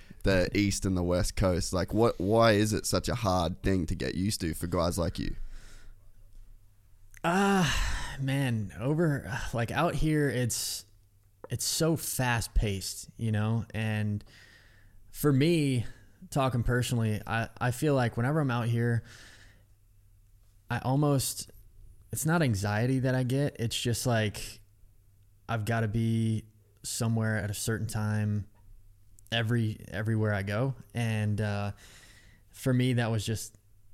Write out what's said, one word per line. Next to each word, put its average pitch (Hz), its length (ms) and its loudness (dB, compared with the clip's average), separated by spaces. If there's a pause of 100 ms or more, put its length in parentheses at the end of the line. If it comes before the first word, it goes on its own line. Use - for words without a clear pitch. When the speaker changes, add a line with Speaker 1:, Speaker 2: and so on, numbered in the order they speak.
(240)
Speaker 1:
the 92 300 4
East 101 320 2
and 95 120 0
the 87 60 0
West 90 320 0
Coast? 92 360 0
Like, 90 220 -2
what, 113 260 2
why 113 340 6
is 107 200 4
it - 120 -2
such - 220 0
a 82 80 -2
hard 92 480 0
thing 95 220 2
to 90 100 -4
get 64 200 -4
used 95 260 -2
to 82 120 -2
for - 140 -6
guys 87 300 0
like 85 200 -2
you? - 180 -4 (1900)
Speaker 2:
Uh, 190 460 2 (500)
man, 131 640 -2
over, 147 500 0 (220)
like, 117 180 -2
out 160 240 0
here, 151 340 2
it's, - 560 -2 (640)
it's - 160 -4
so 160 300 2
fast 120 580 -2
paced, - 640 -2
you 113 140 -2
know? 107 420 0
And 107 500 -2 (880)
for - 200 2
me, 139 540 4 (460)
talking 120 320 2
personally, 117 640 2
I, 113 220 -2 (120)
I 123 100 2
feel 147 240 2
like 120 220 2
whenever 135 220 0
I'm 143 100 0
out 120 180 0
here, 117 360 2 (1700)
I 120 100 -2
almost, 139 720 0 (600)
it's - 140 -4
not 165 160 2
anxiety 113 580 2
that 127 140 2
I 127 100 2
get. 135 360 0
It's 117 200 -2
just 117 280 0
like, 110 540 0 (840)
I've 113 180 -2
gotta 113 220 0
be 113 580 0 (380)
somewhere 113 540 0
at 101 140 -2
a - 20 -4
certain 110 340 -2
time 107 580 0 (840)
every, 113 460 0 (140)
everywhere 107 420 0
I 98 80 0
go. 107 320 -2 (220)
And, 107 440 0
uh, 101 320 -2 (800)
for - 220 -2
me, 127 200 2
that 117 180 2
was 110 120 0
just - 320 -6 (380)